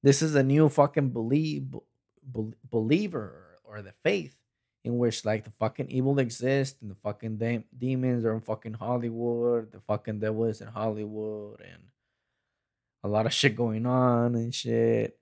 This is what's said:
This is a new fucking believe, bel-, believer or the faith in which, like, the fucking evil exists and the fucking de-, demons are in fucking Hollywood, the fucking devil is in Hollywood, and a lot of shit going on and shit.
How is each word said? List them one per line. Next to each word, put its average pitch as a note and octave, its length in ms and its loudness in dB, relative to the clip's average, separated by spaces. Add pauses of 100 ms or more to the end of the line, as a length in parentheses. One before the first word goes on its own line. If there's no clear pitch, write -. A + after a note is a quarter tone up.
This C#3 180 6
is D#3 140 0
a C#3 80 6
new C#3+ 260 6
fucking C#3+ 420 2
believe, C3+ 600 0 (540)
bel-, A2+ 300 -8 (140)
believer A2 920 -2
or G#2+ 200 -14
the F#2+ 200 -16
faith E3+ 380 -2 (440)
in A#2+ 140 -2
which, A#2+ 260 0
like, G#2+ 180 0
the A2 160 -16
fucking A2 320 -2
evil C3+ 300 2
exists C3+ 600 -2
and G#2+ 100 -12
the F#2 40 -12
fucking G#2+ 440 -8
de-, A2+ 260 -2 (120)
demons B2+ 480 0
are A2 100 2
in A2 60 -4
fucking A2 340 -8
Hollywood, A#2 1000 -2
the G#2 80 -20
fucking G#2+ 400 -4
devil A2 240 0
is A2 160 -2
in G#2+ 80 -14
Hollywood, G#2+ 920 -6
and F2 220 -20 (1200)
a G2+ 60 -4
lot G#2+ 180 2
of - 60 0
shit B2+ 240 2
going A2+ 280 -2
on B2 520 4
and A#2 180 -4
shit. A#2 680 0